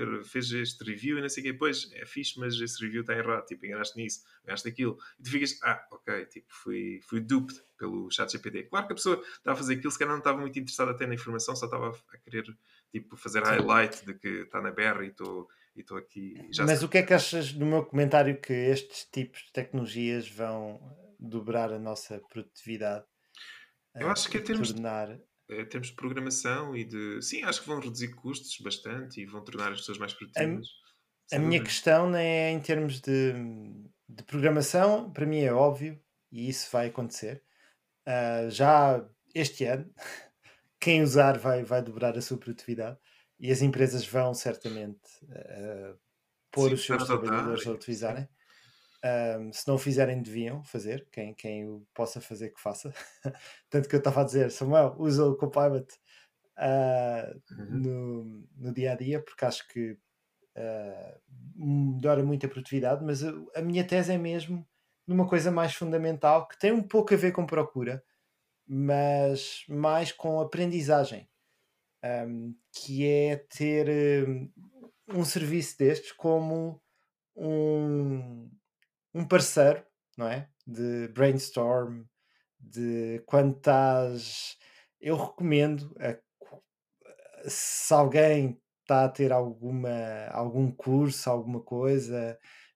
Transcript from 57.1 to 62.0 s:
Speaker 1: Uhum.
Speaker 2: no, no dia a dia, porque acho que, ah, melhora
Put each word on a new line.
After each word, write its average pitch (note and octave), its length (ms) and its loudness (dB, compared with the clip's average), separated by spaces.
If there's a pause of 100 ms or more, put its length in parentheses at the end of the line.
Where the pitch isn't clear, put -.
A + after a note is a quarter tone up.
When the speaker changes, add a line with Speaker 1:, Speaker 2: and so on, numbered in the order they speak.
Speaker 1:
Uhum. B2 400 -4
Speaker 2:
no, A#2 560 -8 (100)
no B2 180 -8
dia B2+ 180 -2
a B2 40 -2
dia, C#3 260 -4
porque - 220 -8
acho A#2+ 240 -2
que, A2+ 300 -6 (580)
ah, G#2+ 640 -10 (360)
melhora C#3+ 680 2